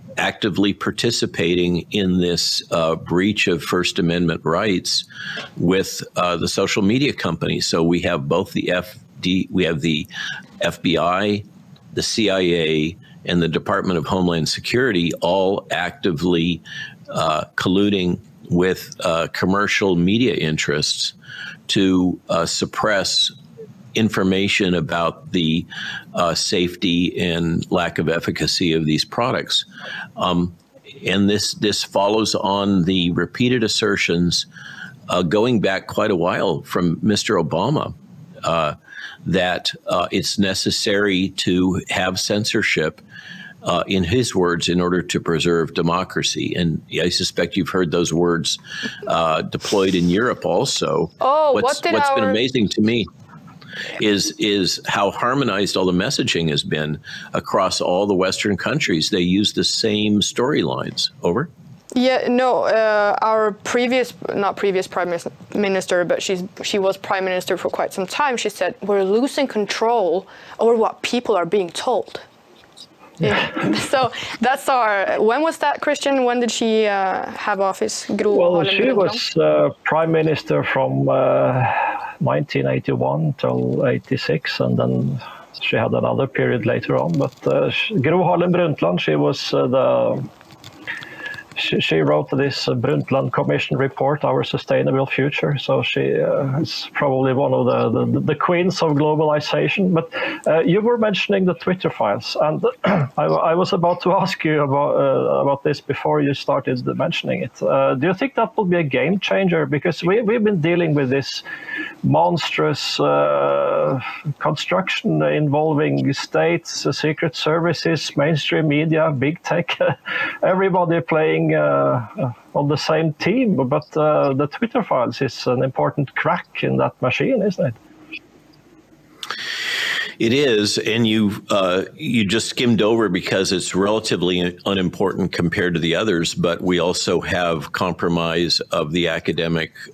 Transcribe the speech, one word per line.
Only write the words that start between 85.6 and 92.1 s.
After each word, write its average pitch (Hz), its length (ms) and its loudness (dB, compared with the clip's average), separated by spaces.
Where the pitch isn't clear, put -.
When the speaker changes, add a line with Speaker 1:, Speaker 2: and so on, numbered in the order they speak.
Speaker 3:
she - 140 -2
had 120 180 0
another 120 320 2
period 127 400 0
later 123 320 0
on. 151 140 0
But, 143 360 -2
uh, 139 220 2
sh-, - 220 -4
Gro 170 220 2
Harlem 175 280 2
Brundtland, 175 480 2
she 151 160 0
was, 147 380 0
uh, 139 140 2
the, 127 640 0
she, - 240 0
she - 200 0
wrote 147 320 2